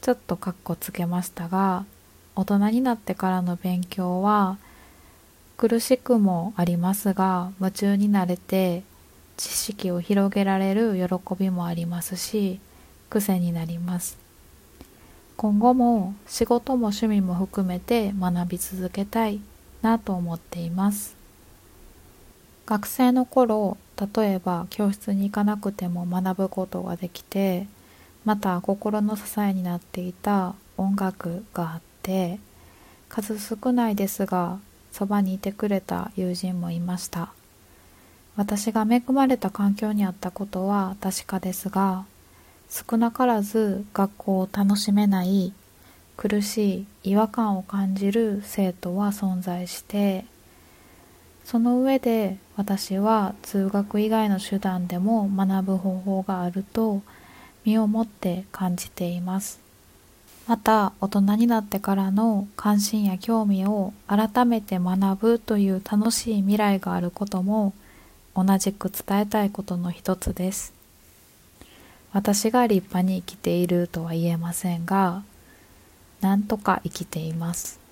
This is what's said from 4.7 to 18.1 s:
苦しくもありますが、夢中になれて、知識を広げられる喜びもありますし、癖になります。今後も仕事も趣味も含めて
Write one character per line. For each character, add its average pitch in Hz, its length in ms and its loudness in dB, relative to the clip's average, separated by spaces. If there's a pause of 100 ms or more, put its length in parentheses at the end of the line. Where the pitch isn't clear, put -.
苦 233 220 2
し 254 180 2
く 247 200 2
も 190 380 2
あ 175 80 2
り 175 140 2
ま 180 160 2
す 202 200 0
が、 185 460 0
夢 190 120 0
中 202 260 0
に 208 120 4
な 196 160 4
れ 180 120 0
て、 185 460 0 (520)
知 - 140 -8
識 - 420 -4
を 175 80 -2
広 196 340 2
げ 202 100 2
ら 196 140 2
れ 190 160 2
る 220 220 2
喜 180 420 -2
び 190 120 0
も 175 160 -2
あ 170 80 -4
り 170 120 -4
ま 170 160 -4
す 185 140 -8
し、 190 440 -2 (520)
癖 202 260 0
に 175 160 0
な 165 100 -4
り 170 140 -6
ま 175 220 -4
す。 - 180 -10 (1200)
今 208 220 2
後 247 140 6
も 226 420 2 (120)
仕 - 180 0
事 240 280 0
も 240 140 0
趣 208 200 0
味 208 140 4
も 180 140 -2
含 185 320 -2
め 180 120 -4
て 208 400 0